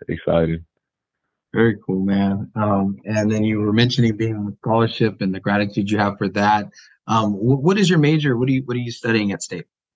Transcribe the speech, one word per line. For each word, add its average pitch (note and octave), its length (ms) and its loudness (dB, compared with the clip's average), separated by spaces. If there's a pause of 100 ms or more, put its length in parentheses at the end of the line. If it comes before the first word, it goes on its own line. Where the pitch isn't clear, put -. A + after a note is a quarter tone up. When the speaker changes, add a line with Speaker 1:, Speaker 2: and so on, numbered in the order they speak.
Speaker 1:
exciting. E2 560 0 (880)
Speaker 2:
Very A2+ 320 2
cool, F#2+ 200 -2
man. G2 500 0
Um, G2 500 0
and G#2+ 240 0
then G#2+ 140 0
you G#2+ 160 0
were G#2 140 0
mentioning A#2 440 2
being A2 200 -2
on G#2 160 -6
a - 60 -20
scholarship A2+ 640 0
and F#2+ 140 -2
the F#2+ 60 -10
gratitude G2+ 500 -2
you G#2 80 0
have G2+ 180 -2
for G2+ 120 -4
that. G#2 400 0 (400)
Um, A2 240 2
wh-, A#2+ 280 0
what F3+ 160 2
is G3 140 2
your F3 80 4
major? D3 380 2
What B2+ 120 0
are C#3 40 2
you, C3 120 0
what B2 120 -6
are B2 40 -4
you A#2+ 120 -8
studying A2 400 -2
at F#2+ 100 -8
State? E2+ 240 -10 (300)